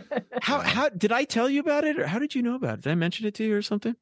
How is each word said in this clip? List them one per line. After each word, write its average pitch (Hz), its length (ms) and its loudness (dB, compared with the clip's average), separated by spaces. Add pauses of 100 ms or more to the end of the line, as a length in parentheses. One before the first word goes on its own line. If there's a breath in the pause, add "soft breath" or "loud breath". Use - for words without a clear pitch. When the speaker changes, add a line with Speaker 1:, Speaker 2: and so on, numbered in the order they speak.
(120)
Speaker 1:
<laughs> 247 280 -6
Speaker 2:
How, 269 200 0
Speaker 3:
uh, - 60 -2
Speaker 2:
how, 277 240 0
did 208 220 0
I 262 140 2
tell 240 240 0
you 277 120 2
about 294 240 2
it, 302 140 0
or 143 80 0
how 185 120 -2
did 294 160 -2
you 247 60 2
know 240 140 0
about 113 240 -2
it? - 40 -14
Did 143 80 2
I 165 40 4
mention 175 320 0
it 208 80 -4
to 220 100 -2
you 214 100 2
or 208 60 0
something? 214 400 -2